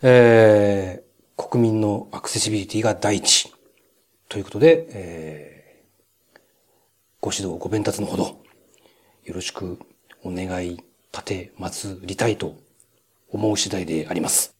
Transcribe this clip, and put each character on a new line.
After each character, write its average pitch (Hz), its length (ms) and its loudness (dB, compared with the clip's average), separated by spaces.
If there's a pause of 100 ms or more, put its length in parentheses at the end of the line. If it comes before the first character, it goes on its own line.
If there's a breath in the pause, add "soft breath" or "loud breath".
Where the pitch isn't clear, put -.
え 107 1000 6 (340)
ー、 - 120 -8
国 120 220 2
民 110 100 0
の 104 300 -2
ア - 100 -14
ク - 80 -12
セ 110 100 -6
シ 107 120 -2
ビ 107 80 -2
リ 98 80 -8
テ 107 100 -4
ィ 107 40 -2
が 110 140 0
第 107 220 -2
一。 - 360 0 (760)
と - 80 -10
い 101 40 -8
う - 20 -8
こ - 80 -16
と 104 80 -6
で、 165 320 6
え 82 920 -16 (520)
ー、 - 40 -20 (840)
ご 101 100 -4
指 98 120 -6
導、 87 160 -8
ご 95 100 -8
鞭 104 140 -2
撻 104 180 -4
の 98 60 -6
ほ 92 100 -8
ど、 - 200 -6 (840)
よ - 100 -16
ろ 92 80 -10
し - 100 -10
く 90 280 -12 (440)
お 92 80 -12
願 90 140 -8 (200)
い 87 120 -10 (340)
立 - 140 -14
て - 320 -10
ま 90 120 -10
つ 95 340 -12
り 95 120 -10
た 117 120 -2
い 104 100 -2
と - 180 -10 (760)
思 107 200 -2
う 101 60 -2
次 - 120 -4
第 92 160 -6
で 78 240 -6
あ 87 40 -8
り 90 80 -4
ま - 80 -4
す。 - 300 -4